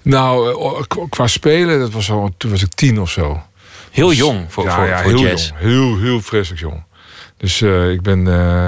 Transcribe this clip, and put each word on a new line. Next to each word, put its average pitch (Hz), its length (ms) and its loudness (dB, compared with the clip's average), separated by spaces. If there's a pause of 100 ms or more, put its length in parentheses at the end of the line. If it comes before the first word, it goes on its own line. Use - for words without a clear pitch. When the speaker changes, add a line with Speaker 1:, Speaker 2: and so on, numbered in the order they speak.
Speaker 1:
Nou, 131 480 2
eh, 123 80 -4
o-, 143 300 -4
k-, 170 220 -6
qua 123 180 -2
spelen, 156 520 2
dat 120 120 -2
was 107 200 -4
al, 101 260 -2
toen 113 140 -4
was 95 120 0
ik 92 100 -2
tien 120 280 2
of 87 100 -4
zo. 76 300 -4 (500)
Speaker 2:
Heel 156 160 2
Speaker 1:
Dus 156 100 4
Speaker 2:
jong 113 300 0
voor, 92 160 -6
Speaker 1:
ja, 90 120 -2
Speaker 2:
voor, 90 100 0
Speaker 1:
ja, 90 160 -2
Speaker 2:
voor 92 100 2
Speaker 1:
heel 127 100 4
Speaker 2:
jazz. 82 280 0
Speaker 1:
jong. 76 100 -14
Heel, 120 400 2
heel 117 220 0
vreselijk 92 400 -4
jong. 80 220 -10 (540)
Dus, - 240 -2
eh, 92 300 2
ik 90 100 -2
ben, 92 260 2
eh, 90 60 2 (340)